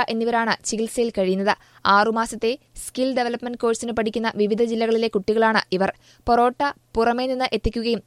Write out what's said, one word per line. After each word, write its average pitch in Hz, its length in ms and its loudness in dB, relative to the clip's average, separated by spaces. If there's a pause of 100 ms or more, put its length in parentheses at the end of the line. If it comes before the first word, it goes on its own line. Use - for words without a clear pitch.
എന്നിവരാണ് 226 440 0 (100)
ചികിത്സയിൽ 226 480 -2
കഴിയുന്നത്. 196 420 0 (320)
ആറുമാസത്തെ 220 680 2 (240)
സ്കിൽ - 400 -4
ഡെവലപ്മെന്റ് 240 440 -4
കോഴ്സിന് 233 340 -2
പഠിക്കുന്ന 226 420 -2
വിവിധ 208 280 2
ജില്ലകളിലെ 226 460 0
കുട്ടികളാണ് 220 640 2
ഇവർ. 190 200 0 (360)
പൊറോട്ട 240 340 4 (320)
പുറമേ 233 340 0
നിന്ന് 254 260 -2
എത്തിക്കുകയും 226 520 -2